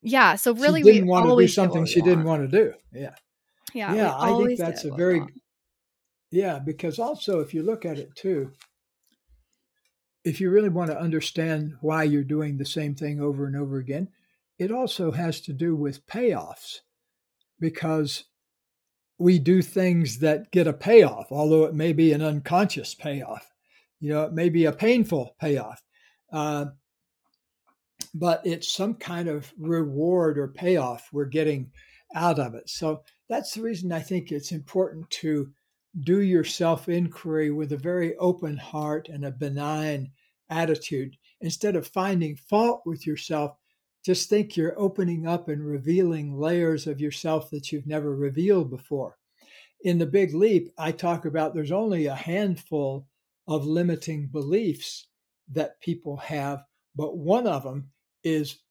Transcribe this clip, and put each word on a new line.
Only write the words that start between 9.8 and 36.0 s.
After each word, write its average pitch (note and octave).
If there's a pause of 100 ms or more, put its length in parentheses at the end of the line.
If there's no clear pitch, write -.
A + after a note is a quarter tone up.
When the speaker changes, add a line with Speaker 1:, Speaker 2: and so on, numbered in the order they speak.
Speaker 2:
if D#3+
you F#3
really G#3
wanna E3+
understand D#3+
why D#3
you're D3
doing D3
the C3+
same D3
thing D3
over C#3+
and C3+
over C#3
again, C#3 (500)
it F#3
also A3+
has E3
to -
do E3
with C#3+
payoffs, G3+ (800)
because D#3+ (960)
we F3
do F3
things E3+
that D3+
get F3
a D#3
payoff, D#3
although D#3
it D#3+
may D#3+
be D#3+
an D3+
unconscious D3+
payoff. C#3 (460)
You D3
know, D3+
it D#3
may E3
be E3
a D3+
painful G3
payoff, C3 (500)
uh, D3 (1500)
but E3
it's E3+
some G#3
kind F3
of D3
reward D#3+
or C#3
payoff C#3
we're C#3+
getting D3 (420)
out E3
of A#2+
it. -
So D#3 (260)
that's A#3
the A3
reason F#3
I D#3+
think F3
it's D3
important E3
to D3 (480)